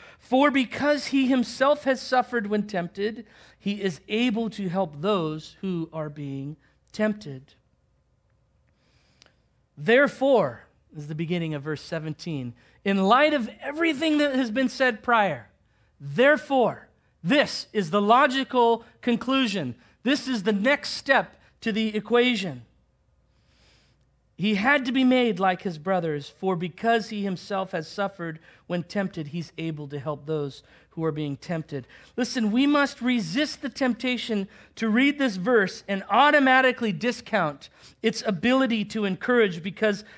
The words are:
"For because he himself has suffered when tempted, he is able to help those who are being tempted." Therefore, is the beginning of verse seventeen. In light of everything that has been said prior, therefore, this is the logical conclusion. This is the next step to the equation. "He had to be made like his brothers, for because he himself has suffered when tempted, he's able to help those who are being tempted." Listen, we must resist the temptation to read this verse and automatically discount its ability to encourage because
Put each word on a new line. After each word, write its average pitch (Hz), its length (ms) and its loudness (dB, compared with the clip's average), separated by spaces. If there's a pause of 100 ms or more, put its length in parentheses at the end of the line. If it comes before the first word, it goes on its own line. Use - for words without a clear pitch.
(200)
"For 269 320 4
because 269 560 0
he 269 200 2
himself 269 580 2
has 262 160 0
suffered 240 460 -2
when 208 200 -2
tempted, 202 580 -6 (320)
he 202 240 -6
is 185 280 -4
able 226 400 0
to 202 180 -6
help 170 320 -2
those 160 600 -2
who 170 320 -4
are 156 160 -8
being 143 480 -10 (340)
tempted." 208 640 -6 (2250)
Therefore, 226 880 2 (280)
is 147 120 -14
the 160 80 -8
beginning 165 380 -4
of 143 100 -8
verse 151 180 -6
seventeen. 156 720 -8 (320)
In 196 180 2
light 269 300 6
of 247 160 0 (120)
everything 302 580 0
that 285 160 2
has 254 160 0
been 254 180 0
said 247 340 -2
prior, 196 460 0 (500)
therefore, 226 880 2 (360)
this 233 500 0
is 196 160 -2
the 202 120 2
logical 240 840 4 (160)
conclusion. 226 720 0 (280)
This 269 240 0
is 240 160 -2
the 220 100 0
next 262 380 0
step - 500 0 (200)
to 226 100 -4
the 214 260 -2
equation. 208 680 0 (1700)
"He 208 180 0
had 254 300 2
to 262 60 -2
be 262 120 2
made 247 360 4
like 185 240 0
his 175 140 -6
brothers, 160 520 -2
for 185 260 -2
because 220 540 -2
he 208 140 -6
himself 190 480 -6
has 165 160 -4
suffered 170 520 -6 (280)
when 175 160 -2
tempted, 185 440 -6
he's 160 300 -8
able 156 300 -8
to 143 120 -10
help 143 260 -8
those 147 360 -6 (280)
who 165 160 -8
are 160 60 0
being 147 260 -4
tempted." 151 500 -8 (300)
Listen, 240 340 0
we 254 160 2
must 285 340 2
resist 240 600 -2
the 277 80 -6
temptation 240 800 -2 (280)
to 226 140 -2
read 269 280 4
this 262 200 0
verse 196 500 2
and 196 220 -4
automatically 262 800 4
discount 175 800 -2 (320)
its 220 240 -2
ability 226 600 2
to 208 200 -4
encourage 190 580 0
because 208 400 -2 (140)